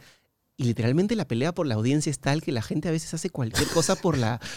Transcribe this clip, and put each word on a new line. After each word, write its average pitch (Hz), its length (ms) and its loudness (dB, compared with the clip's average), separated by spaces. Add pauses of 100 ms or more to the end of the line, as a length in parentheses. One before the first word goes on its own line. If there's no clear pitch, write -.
(580)
y 143 60 -2
literalmente 131 520 2
la 180 120 0
pelea 135 260 0
por 170 140 -2
la 113 80 0
audiencia 139 340 2
es 139 100 -4
tal 147 220 0
que 165 100 -4
la 117 100 0
gente - 260 -4
a 165 40 2
veces 160 220 -2
hace 175 160 -4
cualquier 143 400 0
cosa 180 260 2
por 160 220 2
la, 117 220 0 (160)